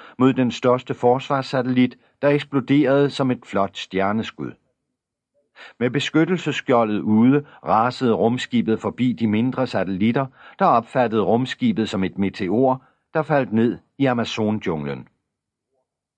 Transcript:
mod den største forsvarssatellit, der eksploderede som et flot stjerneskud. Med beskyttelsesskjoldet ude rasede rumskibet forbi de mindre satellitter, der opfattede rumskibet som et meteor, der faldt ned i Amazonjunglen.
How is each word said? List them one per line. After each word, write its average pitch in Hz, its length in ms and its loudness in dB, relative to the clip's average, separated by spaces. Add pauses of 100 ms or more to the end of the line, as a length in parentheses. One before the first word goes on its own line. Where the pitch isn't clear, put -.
(180)
mod 131 160 4
den 123 180 0
største 127 420 0
forsvarssatellit, 127 1040 0 (240)
der 143 80 2
eksploderede 143 800 2
som 131 220 -2
et 120 140 -4
flot 98 320 -2
stjerneskud. 95 760 -4 (1300)
Med 123 100 0
beskyttelsesskjoldet 135 1120 0
ude 120 440 4 (180)
rasede 113 500 0
rumskibet 110 680 0
forbi 120 340 -2
de 117 140 -2
mindre 123 400 0
satellitter, 104 580 -2 (340)
der 196 60 2
opfattede 117 560 2
rumskibet 110 680 0
som 95 140 -2
et 90 140 -4
meteor, 107 640 0 (320)
der 156 80 0
faldt 139 320 -2
ned 113 240 0 (200)
i 135 80 0
Amazonjunglen. 104 1040 -4 (1120)